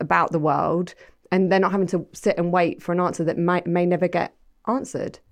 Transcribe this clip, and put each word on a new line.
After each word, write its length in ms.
about 320
the 60
world, 540
and 180
they're 120
not 100
having 160
to 240
sit 260
and 140
wait 320
for 80
an 80
answer 240
that 140
may, 280
may 200
never 240
get 240
answered. 520